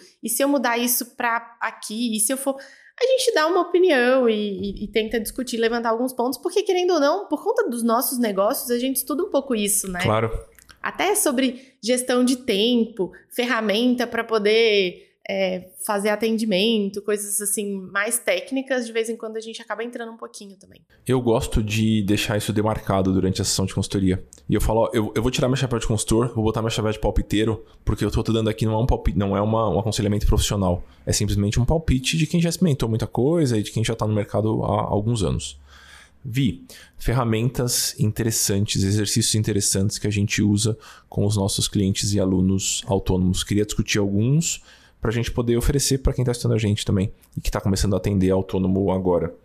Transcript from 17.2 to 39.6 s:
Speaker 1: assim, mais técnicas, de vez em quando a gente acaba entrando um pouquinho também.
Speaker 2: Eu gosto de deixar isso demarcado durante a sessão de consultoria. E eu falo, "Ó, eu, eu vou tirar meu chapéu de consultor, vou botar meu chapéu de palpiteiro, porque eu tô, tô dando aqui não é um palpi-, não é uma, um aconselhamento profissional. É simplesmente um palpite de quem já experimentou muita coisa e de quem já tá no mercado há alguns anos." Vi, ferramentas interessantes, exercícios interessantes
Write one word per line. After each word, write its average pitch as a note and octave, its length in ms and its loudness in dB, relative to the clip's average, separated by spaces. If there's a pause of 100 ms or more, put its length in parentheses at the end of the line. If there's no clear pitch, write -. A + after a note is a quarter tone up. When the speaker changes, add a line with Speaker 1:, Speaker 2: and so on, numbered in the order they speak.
Speaker 1:
assim, G3+ 400 -4 (100)
mais G#3 280 -2
técnicas, B3+ 680 -2
de A3+ 60 -12
vez A3+ 160 -2
em A3+ 80 -6
quando A3 220 -10
a - 20 -10
gente A3 220 -12
acaba A3 200 -8
entrando A#3 300 -10
um A3+ 60 -20
pouquinho G#3 400 -18
também. - 240 -20 (260)
Speaker 2:
Eu B2+ 140 2
gosto A#2 400 2
de A2 400 2
deixar G#2 340 0
isso G#2 160 -2
demarcado G#2 580 0
durante F#2+ 300 2
a F#2+ 40 -2
sessão - 200 0
de F#2+ 100 -4
consultoria. F#2+ 480 0 (240)
E - 80 0
eu G#2 60 2
falo, A2 200 2
"Ó, A2+ 120 2
eu, G#2+ 240 0
eu A#2 60 0
vou B2+ 80 0
tirar B2+ 180 0
meu C3 80 2
chapéu B2 220 -2
de - 80 -2
consultor, A2+ 480 2
vou A2 100 0
botar A2 160 0
meu A2 100 -2
chapéu G#2+ 220 0
de G#2+ 60 -8
palpiteiro, G#2+ 680 0 (220)
porque G#2+ 180 0
eu G2+ 60 0
tô, A2+ 120 0
tô A2+ 120 -2
dando A2 160 0
aqui A2 160 -2
não A2 80 0
é - 40 0
um A#2 80 0
palpi-, - 300 0
não G2+ 180 0
é G2 60 2
uma, A2 300 2
um E2 80 0
aconselhamento G2+ 480 0
profissional. G2 580 2 (220)
É - 60 2
simplesmente G2+ 460 0
um A#2+ 60 2
palpite D#3 540 0
de D#3 80 2
quem F3 120 0
já E3+ 120 2
experimentou D#3+ 360 2
muita A2 200 0
coisa C3+ 500 2
e G#2+ 60 2
de - 80 -10
quem A2 120 -2
já A2+ 120 0
tá A2+ 120 -2
no G#2+ 80 0
mercado G#2 480 0
há G#2+ 200 0
alguns G#2+ 400 0
anos." - 360 -2 (640)
Vi, A#2+ 420 -2 (340)
ferramentas A#2+ 1000 0
interessantes, G#2+ 840 0
exercícios G#2 520 0
interessantes G#2 640 0